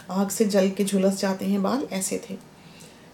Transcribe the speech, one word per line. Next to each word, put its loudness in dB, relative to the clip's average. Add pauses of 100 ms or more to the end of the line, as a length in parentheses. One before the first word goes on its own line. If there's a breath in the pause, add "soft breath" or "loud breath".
(100)
आग 0
से 0
जल 4
के -2
झुलस 2
जाते -2
हैं 2
बाल, -2
ऐसे -4
थे। -8 (800 loud breath)